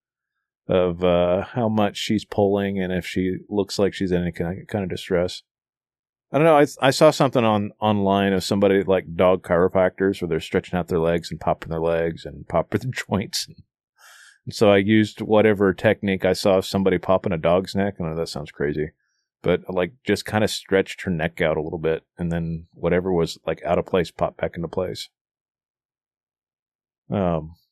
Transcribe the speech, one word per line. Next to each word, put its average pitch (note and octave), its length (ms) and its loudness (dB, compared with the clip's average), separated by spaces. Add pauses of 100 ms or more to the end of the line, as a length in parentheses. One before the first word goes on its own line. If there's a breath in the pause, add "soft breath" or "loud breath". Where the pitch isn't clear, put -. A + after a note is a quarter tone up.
(680)
of, F2+ 360 0
uh, F2 400 2
how A2+ 260 -4
much G#2 280 0
she's - 300 -2
pulling G2 520 0
and F2+ 140 -4
if F2 140 -4
she F#2 320 -4 (100)
looks G2+ 300 -4
like F#2+ 160 0
she's F#2 180 -4
in F2+ 100 0
any F2 100 -4
ki-, F2+ 340 -8
kind G2+ 180 -4
of F2 60 -6
distress. - 520 -4 (880)
I - 60 0
don't D3+ 80 4
know. D#3 140 6
I, D3 80 6 (200)
I C3+ 40 4
saw D#3 200 6
something C3+ 340 2
on, G#2 360 2
online G2 540 2
of F#2 100 0
somebody, G2 380 4
like, F2+ 340 0
dog F#2 260 4
chiropractors F#2 760 2
where F2 80 -4
they're D#2+ 120 -2
stretching - 380 -4
out E2+ 100 -4
their F2 120 0
legs E2 300 0
and D#2 100 -10
popping - 300 -4
their D#2+ 100 -4
legs E2 460 -2
and C#2+ 220 -16
popping E2+ 320 -2
<laughs> - 20 -16
their B2+ 80 -8
joints. - 580 -6
And, - 80 -20 (880 soft breath)
and G#2+ 100 -12
so G#2+ 160 4
I G2+ 60 8
used G#2 460 2
whatever G#2 500 4
technique G2 540 0
I F#2 80 2
saw F#2+ 240 2
of F#2+ 80 -2
somebody F#2+ 320 0
popping F2+ 340 0
a E2 60 -2
dog's F2 360 0
neck. G2 240 -2
I F2+ 60 -6
know D#2+ 120 -6
that E2 120 -4
sounds D2 220 -12
crazy. D2 400 -4 (500)
But, F2+ 320 -2
like, F2+ 200 -2 (120)
just G2+ 220 -2
kinda G#2+ 220 0
stretched - 540 -2
her F#2+ 100 -4
neck E2 280 -4
out D#2 160 2
a D2+ 60 -2
little E2+ 160 -8
bit, D#2+ 260 -2 (140)
and E2+ 140 -4
then E2 400 -6
whatever F2 400 -2
was, E2 340 -2
like, D#2+ 160 -6
out F2 160 0
of E2 80 -2
place - 240 -2
popped - 260 -4
back - 200 -6
into E2+ 100 -6
place. - 440 -8 (2000)
Um, E2+ 460 -2 (180)